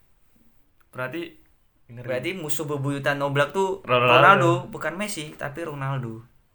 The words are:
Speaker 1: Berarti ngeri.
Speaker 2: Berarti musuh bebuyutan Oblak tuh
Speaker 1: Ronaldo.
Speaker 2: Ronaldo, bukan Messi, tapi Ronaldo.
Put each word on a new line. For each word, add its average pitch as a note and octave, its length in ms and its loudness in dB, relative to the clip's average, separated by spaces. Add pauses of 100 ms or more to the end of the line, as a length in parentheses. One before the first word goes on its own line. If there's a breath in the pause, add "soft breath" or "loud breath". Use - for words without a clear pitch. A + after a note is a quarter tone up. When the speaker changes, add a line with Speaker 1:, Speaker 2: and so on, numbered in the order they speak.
(880)
Speaker 1:
Berarti C3 320 -10 (640)
ngeri. A#2+ 200 -16
Speaker 2:
Berarti B2+ 260 -4
musuh D#3+ 320 -4
bebuyutan C#3+ 540 -4
Oblak C#3+ 320 0
tuh F#3+ 320 -2
Speaker 1:
Ronaldo. A#2+ 280 2
Speaker 2:
Ronaldo, E3+ 400 8 (180)
bukan D#3 260 -8
Messi, E3+ 380 -8
tapi C#3 300 -10
Ronaldo. C3+ 600 -6 (320)